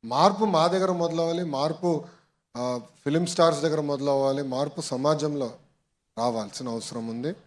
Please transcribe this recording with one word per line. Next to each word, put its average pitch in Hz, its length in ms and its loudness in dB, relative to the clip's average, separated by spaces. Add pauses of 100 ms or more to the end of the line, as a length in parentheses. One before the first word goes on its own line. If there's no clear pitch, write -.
మార్పు 185 400 4
మా 170 220 4
దగ్గర 185 240 2
మొదలవ్వాలి, 170 540 0
మార్పు, 151 600 -2 (520)
ఆ, 123 240 -4 (240)
ఫిలిం 160 220 2
స్టార్స్ 165 340 4
దగ్గర 156 200 0
మొదలవ్వాలి, 139 640 0
మార్పు 139 380 -4
సమాజంలో 147 760 0 (640)
రావాల్సిన 117 500 -4
అవసరం 113 400 -8
ఉంది. 127 280 -6 (100)